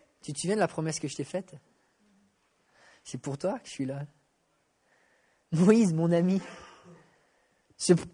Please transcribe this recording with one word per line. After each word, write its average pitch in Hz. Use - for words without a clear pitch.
tu 147
te -
souviens 190
de 214
la 170
promesse 160
que 147
je -
t'ai 143
faite ? 190
C'est -
pour 139
toi 214
que -
je -
suis 135
là. 139
Moïse, 185
mon 165
ami, 180
ce, -